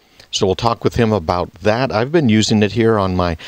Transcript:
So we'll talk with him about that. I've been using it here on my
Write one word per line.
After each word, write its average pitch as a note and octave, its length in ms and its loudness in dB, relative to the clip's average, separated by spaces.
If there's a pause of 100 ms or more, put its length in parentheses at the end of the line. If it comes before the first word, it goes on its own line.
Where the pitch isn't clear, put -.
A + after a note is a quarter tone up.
(320)
So - 140 -2
we'll F#2+ 100 0
talk A#2 260 -2
with - 140 -2
him A2 160 0
about F2 500 -2
that. A2+ 300 0
I've A#2+ 180 -2
been D#3 180 2
using G#2+ 360 2
it G2+ 80 -2
here A2+ 260 2
on F#2+ 160 0
my F2 220 -2 (120)